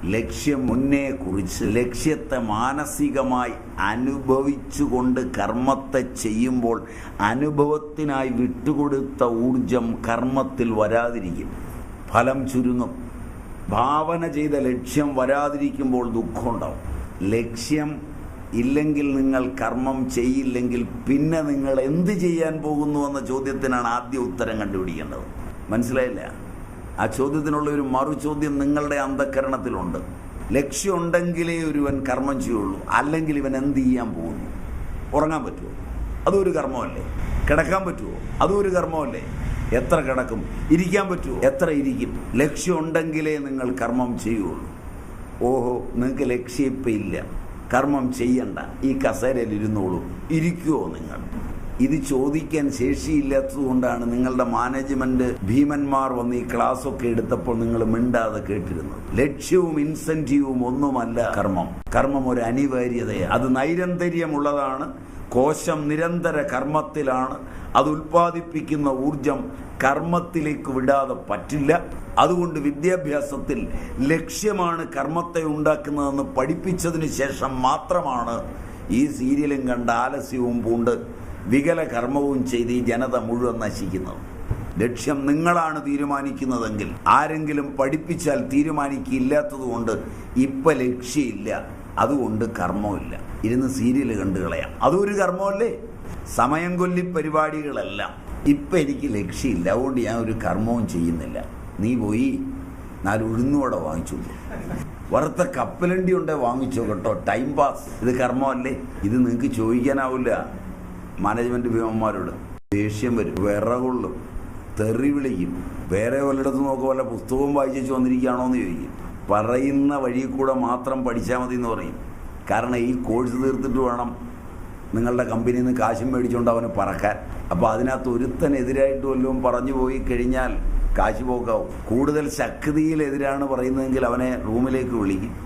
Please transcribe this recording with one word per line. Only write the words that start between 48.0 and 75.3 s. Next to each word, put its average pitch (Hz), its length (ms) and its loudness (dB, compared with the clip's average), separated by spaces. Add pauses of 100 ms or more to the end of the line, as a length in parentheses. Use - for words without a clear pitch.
ചെയ്യണ്ട, 120 380 2 (300)
ഈ 135 40 2 (120)
കസേരയിൽ 117 540 0
ഇരുന്നോളൂ, 101 420 0 (380)
ഇരിക്കുവോ 156 440 0 (140)
നിങ്ങൾ? 78 240 -8 (640)
ഇത് 139 100 2 (160)
ചോദിക്കാൻ 147 560 0 (100)
ശേഷിയില്ലാത്തത് 135 880 0
കൊണ്ടാണ് 123 480 2
നിങ്ങളുടെ 127 400 2
മാനേജ്മെന്റ് 127 760 2 (220)
ഭീമന്മാർ 139 680 4
വന്ന് 120 240 0
ഈ - 100 -4
ക്ലാസ്സൊക്കെ 120 600 0
എടുത്തപ്പോൾ 113 480 0
നിങ്ങൾ 117 180 2 (140)
മിണ്ടാതെ 113 520 2
കേട്ടിരുന്നത്. 87 540 -4 (200)
ലക്ഷ്യവും 160 600 2
ഇൻസെന്റീവും 143 840 2
ഒന്നുമല്ല 127 500 0 (200)
കർമ്മം. 95 300 2 (280)
കർമ്മം 135 360 2
ഒരു 123 180 2
അനിവാര്യതയാണ്, 120 840 0
അത് 123 100 2 (120)
നൈരന്തര്യമുള്ളതാണ്. 156 1300 0 (480)
കോശം 151 560 2
നിരന്തര 165 460 0 (180)
കർമ്മത്തിലാണ്, 135 840 0 (440)
അത് 147 140 6
ഉൽപ്പാദിപ്പിക്കുന്ന 156 920 0 (180)
ഊർജം 143 360 0 (420)
കർമ്മത്തിലേക്ക് 151 960 0
വിടാതെ 135 380 4 (120)
പറ്റില്ല. 135 420 -2 (540)
അതുകൊണ്ട് 170 340 2 (100)
വിദ്യാഭ്യാസത്തിൽ 147 920 0 (540)
ലക്ഷ്യമാണ് 170 720 0 (140)
കർമ്മത്തെ 160 460 -2 (100)